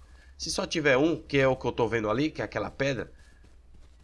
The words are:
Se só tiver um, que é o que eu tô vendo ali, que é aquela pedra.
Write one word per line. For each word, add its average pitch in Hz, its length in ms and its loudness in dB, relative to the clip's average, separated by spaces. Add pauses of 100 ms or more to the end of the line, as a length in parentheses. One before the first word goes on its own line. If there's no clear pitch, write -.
(380)
Se - 140 -8
só - 160 -4
tiver 143 300 2
um, 151 240 2
que - 160 -2
é 135 100 6
o 131 80 2
que - 100 -6
eu 120 60 -2
tô 120 160 0
vendo 107 220 0
ali, 135 200 0
que 147 120 -8
é 110 40 -4
aquela 104 240 -6
pedra. 135 400 -4 (960)